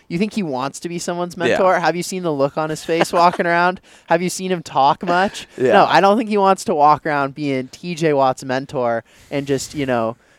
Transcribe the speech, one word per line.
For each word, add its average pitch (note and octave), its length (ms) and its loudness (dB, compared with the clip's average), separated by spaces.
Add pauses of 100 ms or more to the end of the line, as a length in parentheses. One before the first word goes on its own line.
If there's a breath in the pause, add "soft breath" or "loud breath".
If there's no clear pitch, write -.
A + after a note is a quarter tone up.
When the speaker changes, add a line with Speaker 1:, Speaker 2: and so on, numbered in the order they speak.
Speaker 1:
You E3+ 80 -6
think G#3 160 -2
he G#3+ 100 -2
wants C3+ 380 -6
to F3 80 -10
be E3+ 100 -8
someone's F3 380 -6
Speaker 2:
Yeah. E3+ 120 -2
Speaker 1:
mentor? F#3 300 2
Have E3 160 0
you F3 80 -4
seen F#3 200 -8
the E3 100 -2
look C#3 240 0
on D#3 140 -4
his D#3 160 -8
face E3+ 260 0
walking F3+ 340 2
Speaker 2:
<laughs> - 0 -
Speaker 1:
around? F3 360 0 (240 loud breath)
Have E3+ 160 2
you F3 80 -2
seen F#3 200 -6
him F3 120 -2
talk C#3+ 420 2
much? F3+ 420 -2 (120)
Speaker 2:
Yeah. B2+ 160 4
Speaker 1:
No, F#3 100 6
I C#3 160 4
don't G3 160 6
think A3+ 140 -2
he G#3 80 0
wants F#3+ 260 4
to G3+ 100 -2
walk D3 300 4
around C#3 300 -2
being C3+ 340 -4
T F3 260 -10
J D#3 200 0
Watt's C3+ 300 0
mentor B2+ 600 -4 (260 soft breath)
and C#3+ 160 -4
just, C3+ 280 -4
you D3 100 -4
know, A#2 320 -2 (220 soft breath)